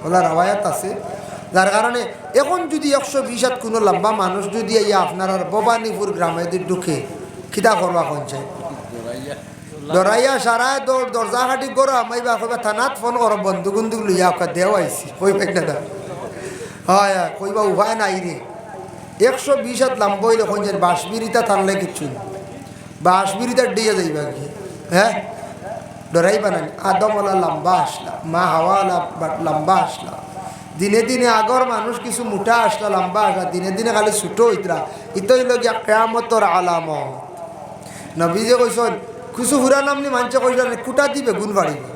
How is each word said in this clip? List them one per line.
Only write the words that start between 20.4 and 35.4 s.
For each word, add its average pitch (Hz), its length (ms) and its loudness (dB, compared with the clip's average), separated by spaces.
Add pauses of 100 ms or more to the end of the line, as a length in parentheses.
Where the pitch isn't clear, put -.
কোন 202 220 0
চাই? 196 80 -2
বাঁশবিরিতা 190 680 0
থানলে 196 340 2
কিচ্ছু 175 300 -6
না। 127 140 -8 (840)
বাঁশবিরিতা 196 640 2
ডিয়ে 214 300 0
যাইবা 151 360 -2
কি? 135 180 -10 (400)
হ্যাঁ? 196 320 4 (920)
ডরাইবা 196 360 4
না। 175 80 -2 (260)
আদম 202 320 2
ওলা 196 180 0
লম্বা 165 380 0
আসলা, - 400 0 (140)
মা 170 200 2
হাওয়া 170 340 4
ওলা 185 280 0 (120)
বা-, 160 240 -4
লম্বা 160 320 2
আসলা। - 360 -2 (680)
দিনে 208 240 2
দিনে 247 260 2
আগর 233 380 4
মানুষ 233 340 -4
কিছু 233 240 -6
মোটা 208 320 0
আসলা, 214 340 2
লম্বা 185 320 0
আসলা, 190 220 2
দিনে 180 280 -2
দিনে 226 200 0
খালি 214 200 2
ছোট 196 300 0
হইতরা। 185 440 2 (300)
ইতো 196 180 4
হইল 247 240 4